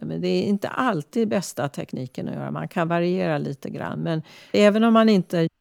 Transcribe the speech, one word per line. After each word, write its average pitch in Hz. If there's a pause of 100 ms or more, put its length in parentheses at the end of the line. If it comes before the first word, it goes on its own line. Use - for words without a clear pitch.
Men 160
det 180
är 185
inte 202
alltid 220
bästa 180
tekniken -
att 135
göra. 139
Man 156
kan 165
variera 170
lite -
grann. -
Men 160 (300)
även 208
om 226
man 226
inte 175 (140)